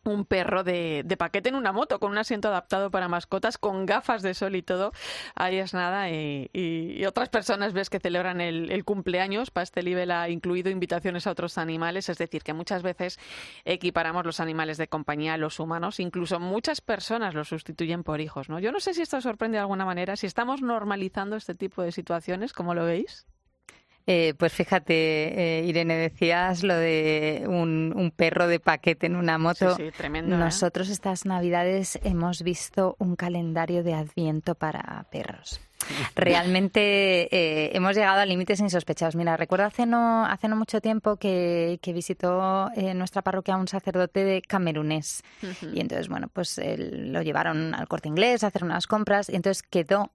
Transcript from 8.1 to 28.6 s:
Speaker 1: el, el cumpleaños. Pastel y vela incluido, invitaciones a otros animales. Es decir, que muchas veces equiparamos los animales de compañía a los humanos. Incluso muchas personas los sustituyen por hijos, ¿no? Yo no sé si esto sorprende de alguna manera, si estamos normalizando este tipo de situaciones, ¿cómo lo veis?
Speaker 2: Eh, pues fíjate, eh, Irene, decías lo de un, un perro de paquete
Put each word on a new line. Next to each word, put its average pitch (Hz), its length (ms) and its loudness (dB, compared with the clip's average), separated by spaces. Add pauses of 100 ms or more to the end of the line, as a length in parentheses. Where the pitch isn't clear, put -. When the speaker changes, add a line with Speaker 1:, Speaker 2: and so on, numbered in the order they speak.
Speaker 1:
el, 165 300 -2
el 190 140 -2
cumpleaños. 196 640 -2
Pastel 180 380 -4
y 180 40 0
vela 175 360 0
incluido, 175 420 -2
invitaciones 180 560 -2
a 190 40 0
otros 175 260 -4
animales. 165 520 -4
Es 170 80 -4
decir, 160 240 -4
que 156 120 -8
muchas 175 300 -4
veces 180 360 -6 (460)
equiparamos 175 600 -2
los 165 140 -4
animales 160 380 -4
de 160 100 -4
compañía 156 460 -4
a 160 40 -2
los 156 220 -4
humanos. 170 400 -4
Incluso 175 400 -2
muchas 208 400 -4
personas 214 540 -4
los 151 160 -4
sustituyen 165 540 -4
por 156 180 -4
hijos, 143 280 -8
¿no? 160 100 -6
Yo 214 120 -2
no 381 80 -4
sé 370 140 -2
si 330 80 -2
esto 302 180 -2
sorprende 226 380 -2
de 202 40 0
alguna 196 240 -2
manera, 185 300 -2
si 202 100 -4
estamos 247 360 -2
normalizando 208 720 -2
este 208 180 -8
tipo 185 280 -6
de 175 100 -2
situaciones, 180 600 -6
¿cómo 175 220 -4
lo 170 100 0
veis? 170 420 -2 (800)
Speaker 2:
Eh, 165 280 4
pues 165 160 4
fíjate, 160 1080 2
eh, 165 80 0
Irene, 165 280 2
decías 170 680 2
lo 185 120 4
de 156 720 2
un, 165 480 2
un 180 140 2
perro 170 380 4
de 170 120 4
paquete 160 460 2